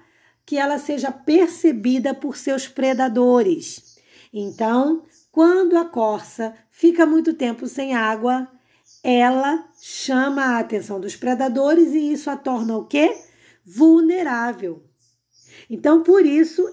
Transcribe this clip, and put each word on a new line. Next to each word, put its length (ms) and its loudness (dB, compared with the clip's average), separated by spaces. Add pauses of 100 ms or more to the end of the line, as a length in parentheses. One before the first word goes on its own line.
(460)
que 120 -6
ela 220 -2
seja 320 -6
percebida 1040 0
por 240 -10
seus 280 -4
predadores. 1300 0 (340)
Então, 720 -2 (260)
quando 480 4
a 60 0
corça 720 -6 (140)
fica 360 2
muito 280 0
tempo 340 -6
sem 260 -6
água, 540 -2 (560)
ela 640 0 (140)
chama 640 -4
a 160 0
atenção 420 -6
dos 160 -12
predadores 760 0
e 200 -2
isso 160 -8
a 80 -6
torna 400 -6
o 80 -8
quê? 320 0 (480)
Vulnerável. 1160 2 (880)
Então, 320 2
por 240 6
isso, 480 0